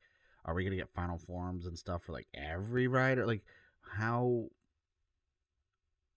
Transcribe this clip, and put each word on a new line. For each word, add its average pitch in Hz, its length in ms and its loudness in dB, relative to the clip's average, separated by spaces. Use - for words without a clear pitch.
"Are 82 100 -2
we 90 120 0
gonna 95 100 0
get - 140 -4
Final 87 300 -4
Forms 90 480 -6
and 85 120 -8
stuff 87 240 -4
for, - 80 -10
like, 65 220 -8
every 104 560 0
rider?" 127 360 4
Like, 110 200 0
how, 117 720 0